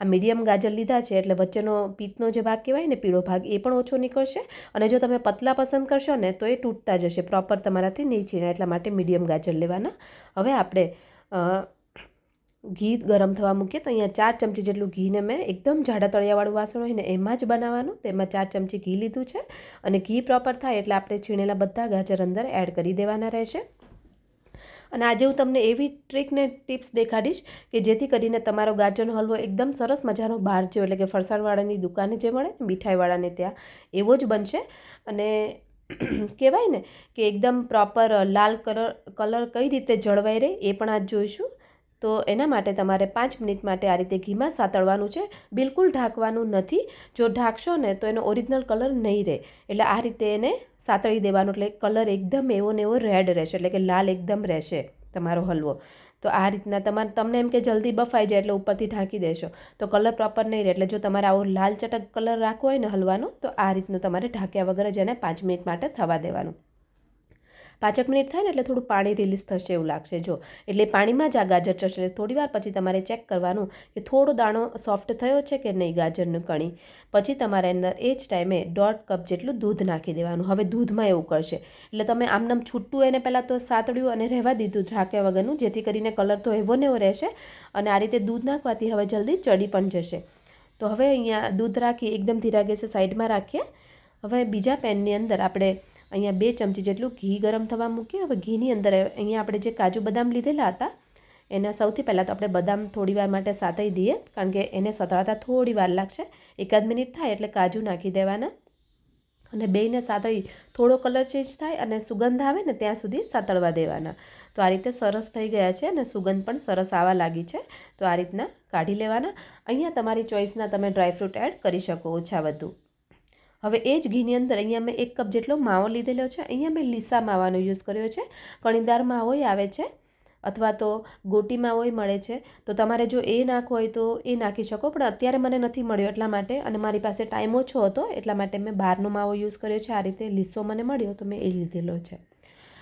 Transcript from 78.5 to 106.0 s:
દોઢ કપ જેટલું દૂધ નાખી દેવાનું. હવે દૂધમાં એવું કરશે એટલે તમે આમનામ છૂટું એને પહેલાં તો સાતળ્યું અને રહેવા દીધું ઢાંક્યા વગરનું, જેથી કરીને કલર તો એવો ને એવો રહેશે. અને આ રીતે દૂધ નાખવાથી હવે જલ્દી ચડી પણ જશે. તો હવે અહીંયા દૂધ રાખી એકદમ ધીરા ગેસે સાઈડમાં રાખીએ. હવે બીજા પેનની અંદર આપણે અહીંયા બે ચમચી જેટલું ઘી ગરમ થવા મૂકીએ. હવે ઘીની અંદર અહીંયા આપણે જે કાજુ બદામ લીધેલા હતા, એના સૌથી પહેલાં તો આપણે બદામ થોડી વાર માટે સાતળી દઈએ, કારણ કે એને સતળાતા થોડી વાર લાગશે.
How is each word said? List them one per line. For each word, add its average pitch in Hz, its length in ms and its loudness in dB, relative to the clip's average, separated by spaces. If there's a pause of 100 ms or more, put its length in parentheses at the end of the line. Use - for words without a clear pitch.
દોઢ 202 300 2 (140)
કપ 180 180 -2
જેટલું 233 320 -4
દૂધ 208 240 -2
નાખી 170 300 -2
દેવાનું. 170 340 -2
હવે 190 180 2
દૂધમાં 220 440 0
એવું 165 180 2
કરશે 160 300 -2
એટલે - 480 -8
તમે 233 220 2
આમનામ 233 340 2
છૂટું 262 460 0
એને 262 120 2
પહેલાં 254 280 0
તો 247 120 0
સાતળ્યું 247 540 0
અને 226 140 0
રહેવા 247 260 2
દીધું 208 300 0
ઢાંક્યા 202 400 0
વગરનું, 196 340 2
જેથી 226 260 0
કરીને 214 280 0
કલર 208 260 2
તો 214 160 -2
એવો 214 220 2
ને 277 120 2
એવો 254 100 4
રહેશે. 220 400 2 (380)
અને 208 160 0
આ 202 80 4
રીતે 214 200 2
દૂધ 233 260 -2
નાખવાથી 240 460 -2
હવે 208 160 0
જલ્દી 220 300 0
ચડી 208 300 4
પણ 196 220 0
જશે. 170 340 -4 (580)
તો 214 80 -2
હવે 226 200 2
અહીંયા 226 400 2
દૂધ 202 300 0
રાખી 240 280 0
એકદમ 220 320 0
ધીરા 214 240 2
ગેસે 214 240 -2
સાઈડમાં 214 420 0
રાખીએ. 214 320 -2 (640)
હવે 240 200 0
બીજા 220 320 0
પેનની 208 380 0
અંદર 208 260 0
આપણે 190 400 0 (320)
અહીંયા 202 200 0
બે 214 200 2
ચમચી 202 300 -2
જેટલું 202 280 -2
ઘી 196 280 -4
ગરમ 214 260 0
થવા 233 240 -4
મૂકીએ. 226 320 -6
હવે 285 160 -2
ઘીની 226 340 -2
અંદર 196 460 2
અહીંયા 214 240 -2
આપણે 208 180 -2
જે 220 120 -2
કાજુ 214 300 0
બદામ 233 320 0
લીધેલા 247 360 0
હતા, 185 220 -4 (600)
એના 196 220 -2
સૌથી 214 300 0
પહેલાં 190 220 2
તો 196 80 -2
આપણે 190 140 -4
બદામ 202 420 0
થોડી 196 260 -2
વાર 202 140 2
માટે 196 240 0
સાતળી 196 380 -2
દઈએ, 190 240 2 (200)
કારણ 190 160 -2
કે 196 100 0
એને 196 300 -2
સતળાતા 190 440 0
થોડી 247 380 0
વાર 190 160 2
લાગશે. 190 420 -4 (280)